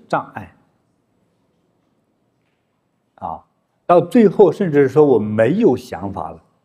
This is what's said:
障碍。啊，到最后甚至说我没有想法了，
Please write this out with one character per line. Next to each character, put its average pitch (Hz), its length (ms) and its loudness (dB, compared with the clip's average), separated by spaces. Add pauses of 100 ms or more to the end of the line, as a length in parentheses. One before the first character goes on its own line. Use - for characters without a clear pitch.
障 147 260 -6
碍。 98 200 -18 (2500)
啊， 82 280 -14 (400)
到 175 160 2
最 208 280 2
后 175 240 2
甚 185 180 -6
至 143 180 2
说 151 160 2
我 131 140 4
没 110 400 -2
有 202 180 2
想 98 360 -12
法 82 180 -12
了， 82 120 -20 (220)